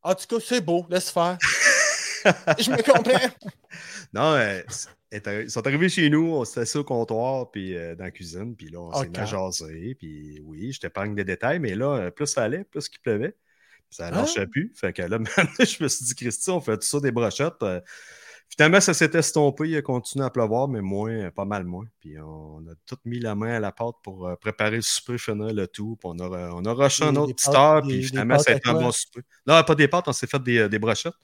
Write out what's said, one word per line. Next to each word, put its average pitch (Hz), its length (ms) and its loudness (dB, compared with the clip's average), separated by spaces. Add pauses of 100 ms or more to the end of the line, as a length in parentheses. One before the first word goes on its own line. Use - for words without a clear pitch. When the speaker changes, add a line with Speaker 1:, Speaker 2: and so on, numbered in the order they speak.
Speaker 1:
en 190 140 0
tout - 120 -14
cas, 233 180 -2
c'est 240 160 0
beau, 170 280 0
laisse 180 220 -2
faire. 175 300 0
Speaker 2:
<laughs> - 840 0
Speaker 1:
Je 202 460 4
me 240 100 0
comprends. 254 480 4 (840)
Speaker 2:
Non, 147 200 4
euh, 104 360 2
c'est, - 200 -10 (220)
est 104 160 -10
arri-, 104 160 -4
ils 120 80 -10
sont 117 140 -4
arrivés 151 240 4
chez 165 200 4
nous, 160 240 4
on 127 120 0
s'est - 160 -6
assis 117 160 -2
au 147 60 -2
comptoir, 120 680 -2
puis, 92 240 -8
euh, 85 200 -8
dans 90 100 -14
la 92 60 -8
cuisine, 92 440 -12
puis 78 140 -20
là, 85 100 -16
on 85 140 -12
s'est 135 140 -2
Speaker 1:
Ok. - 20 -14
Speaker 2:
mis 87 100 -12
à 104 60 -4
jaser, 95 680 -6
puis 76 480 -16
oui, 85 280 -12
je 135 80 -14
t'épargne 101 360 -6
des 101 80 -2
détails, 113 360 -2
mais 107 160 -4
là, 135 200 0
euh, 90 160 -4
plus 143 160 -6
ça 127 160 0
allait, 151 200 -2
plus - 260 -10
qu'il - 120 -20
pleuvait, 123 300 -2 (580)
puis - 80 -20
ça 85 100 -8
Speaker 1:
Ah. - 40 -6
Speaker 2:
lâchait 220 360 0
plus. 180 280 -4
Fait 90 180 -4
que - 80 -6
là, 92 240 -2
<laughs> - 120 -4
maintenant, 185 80 4 (140)
je - 240 2
me 143 60 0
suis - 160 -4
dit, 123 100 -2
Christy, 123 360 -4
on 175 100 0
fait 107 160 0
tout - 100 -6
ça 147 120 0
des 139 120 2
brochettes, 117 520 -2
euh, 90 160 -2 (760)
finalement, 170 260 8
ça 185 120 2
s'est 151 220 4
estompé, 151 540 2
il 160 80 0
a 143 40 0
continué 131 440 -4
à 123 40 -2
pleuvoir, 120 380 0
mais 120 140 -4
moins, 101 300 -4
euh, 101 200 -6
pas 98 140 -6
mal 101 180 -4
moins. 90 220 -8 (140)
Puis 78 200 -18
on 78 480 -16
a 82 60 -18 (120)
tout - 200 -12
mis 120 140 -6
la 113 160 -4
main 113 200 -2
à 113 40 0
la 101 120 -2
pâte 117 320 -8
pour, 95 240 -12
euh, 90 80 -6
préparer 107 420 -2
le 113 40 -2
souper, - 360 -4
finir 107 360 -4
le 98 140 -2
tout. 107 320 -10
Puis 92 140 -10
on 85 60 -10
a, 90 320 -8
on 87 140 -8
a 113 80 0
rushé 139 320 2
Speaker 1:
Des, 151 60 4
Speaker 2:
une 139 80 4
autre 147 80 2
Speaker 1:
des 127 80 -6
Speaker 2:
petite - 160 0
Speaker 1:
pâtes, 143 40 4
Speaker 2:
heure, 151 280 8
puis 139 80 -2
Speaker 1:
des, 131 100 0
des 131 60 -4
Speaker 2:
finalement, 127 320 2
ça 143 120 6
a - 40 8
Speaker 1:
pâtes - 20 0
Speaker 2:
été 127 120 0
un 120 40 4
Speaker 1:
quoi ? - 100 2
Speaker 2:
bon 120 80 2
souper. - 300 -6 (260)
Non, 160 160 8
pas 160 120 4
des 143 120 6
pâtes, 175 200 2
on 139 60 -2
s'est - 140 -4
fait 135 160 -2
des, 120 140 2
euh, 107 120 6
des 107 100 0
brochettes. 113 340 0 (100)